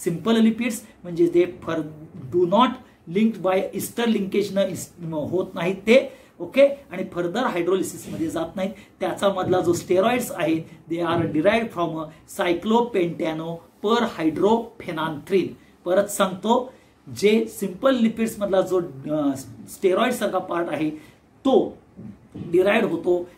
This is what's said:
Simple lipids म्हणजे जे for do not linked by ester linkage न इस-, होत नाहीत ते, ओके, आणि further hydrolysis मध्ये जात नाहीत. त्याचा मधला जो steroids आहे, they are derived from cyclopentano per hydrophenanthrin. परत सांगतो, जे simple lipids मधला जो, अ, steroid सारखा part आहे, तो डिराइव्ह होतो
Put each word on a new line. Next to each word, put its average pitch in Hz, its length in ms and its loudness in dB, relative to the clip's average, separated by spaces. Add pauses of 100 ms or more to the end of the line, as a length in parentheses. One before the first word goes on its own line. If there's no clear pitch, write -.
Simple 190 320 0
lipids 226 460 2 (200)
म्हणजे 170 240 2
जे 175 280 2 (120)
for 165 120 -4 (560)
do 175 120 4
not 220 220 4 (480)
linked 220 260 2
by 185 120 2
ester 196 520 -4
linkage 196 480 0
न 196 40 0
इस-, 170 540 -4
होत 160 420 -2
नाहीत 190 220 -2
ते, 247 360 4 (260)
ओके, 214 300 4 (240)
आणि 185 120 -6 (100)
further 175 300 -2
hydrolysis 175 640 -2
मध्ये 160 220 -6
जात 214 260 -6
नाहीत. 190 140 -4 (300)
त्याचा 185 280 0
मधला 180 320 0
जो 165 120 2
steroids 202 640 2
आहे, 160 340 -2 (220)
they 170 160 -4
are 170 160 0
derived 208 540 2
from 160 260 -4 (360)
cyclopentano 170 1160 0 (300)
per 233 180 4 (180)
hydrophenanthrin. 160 1300 0 (380)
परत 190 200 2
सांगतो, 208 680 0 (440)
जे 220 300 4
simple 262 500 0
lipids 226 420 0
मधला 190 220 2
जो, 185 200 0 (300)
अ, 143 260 0 (320)
steroid 202 440 2
सारखा 185 260 -2
part 175 300 -4
आहे, 151 220 -2 (540)
तो - 340 2 (560)
डिराइव्ह 190 560 2
होतो 175 480 0